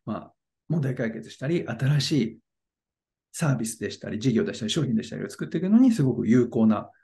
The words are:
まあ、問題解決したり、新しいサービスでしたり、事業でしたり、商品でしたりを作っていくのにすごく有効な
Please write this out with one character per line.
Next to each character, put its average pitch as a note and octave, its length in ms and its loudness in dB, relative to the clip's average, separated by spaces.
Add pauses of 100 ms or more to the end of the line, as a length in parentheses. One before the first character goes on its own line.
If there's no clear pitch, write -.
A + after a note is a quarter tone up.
ま G#2+ 120 -6
あ、 - 160 -14 (360)
問 D#3+ 120 0
題 C3 140 -2
解 A2+ 180 -4
決 A2 180 -12
し - 80 -20
た C3+ 100 -6
り、 E3+ 180 -2
新 C#3 340 0
し - 120 -2 (100)
い - 160 -6 (920)
サ D#3+ 160 -2
ー C3 80 2
ビ A2 100 -4
ス - 120 -10
で G2+ 120 -6
し - 80 -16
た - 120 -10
り、 F#2+ 80 -6
事 A2+ 140 0
業 A2 120 2
で - 100 -6
し - 40 -12
た A2 80 -6
り、 G#2+ 40 -4
商 D#3 140 0
品 B2 100 -2
で A2 80 0
し - 80 -10
た G#2+ 60 -10
り G2 80 -6
を G#2 60 -8
作 - 160 -10
っ - 20 -12
て - 100 -4
い - 20 -2
く F#3 80 -2
の G#3+ 100 6
に B3+ 140 6
す D#3+ 100 2
ご B2+ 120 2
く A2 120 -2
有 A#2+ 220 4
効 A2 180 2
な G#2+ 240 0 (140)